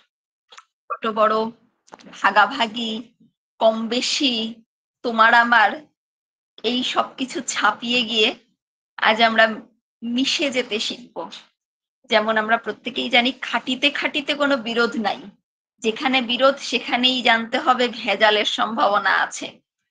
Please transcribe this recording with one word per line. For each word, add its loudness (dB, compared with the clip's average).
ছোট -14
বড় 2
ভাগাভাগি, 0
কম 0
বেশি, -2
তোমার 4
আমার, 4
এই -2
সব -4
কিছু -8
ছাপিয়ে -2
গিয়ে 0
আজ 2
আমরা 4
মিশে -2
যেতে -4
শিখব। -10
যেমন 0
আমরা 2
প্রত্যেকেই -8
জানি, 2
খাঁটিতে -2
খাঁটিতে -4
কোনো 0
বিরোধ -2
নাই, -2
যেখানে 0
বিরোধ 2
সেখানেই -2
জানতে 2
হবে 2
ভেজালের 2
সম্ভাবনা 0
আছে। -4